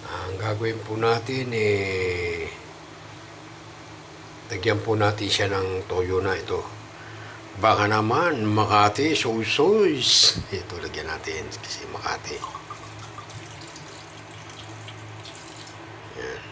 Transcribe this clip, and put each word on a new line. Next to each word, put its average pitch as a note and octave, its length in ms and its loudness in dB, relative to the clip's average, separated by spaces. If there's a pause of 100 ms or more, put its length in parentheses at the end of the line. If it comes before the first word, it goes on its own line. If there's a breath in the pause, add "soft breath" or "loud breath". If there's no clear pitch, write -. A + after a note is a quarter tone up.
Ang F#2 320 -6
gagawin G#2+ 480 -2
po G#2+ 160 -4
natin, A#2+ 480 2
eh, F#2+ 960 2 (2000)
lagyan G2+ 320 2
po G#2+ 160 4
natin G#2 320 4
siya G2+ 160 4
ng F#2+ 400 0
toyo F#2 320 4
na F#2+ 160 2
ito. E2+ 380 -4 (800 loud breath)
Baka G#2 320 6
naman, A2+ 560 4
Makati, G#2 720 6
soy A2+ 320 0
sauce. E3 1040 6
Ito, E2+ 320 -6
lagyan D#2 240 -6
natin D#2+ 480 -6
kasi - 400 -8
Makati. - 400 -4 (3750)
Yan. B1+ 340 -8